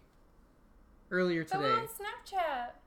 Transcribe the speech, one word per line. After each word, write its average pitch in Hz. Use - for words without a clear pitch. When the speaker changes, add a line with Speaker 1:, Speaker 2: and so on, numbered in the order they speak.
Speaker 1:
earlier 180
Speaker 2:
That -
Speaker 1:
today. -
Speaker 2:
was 453
on 453
Snapchat, 392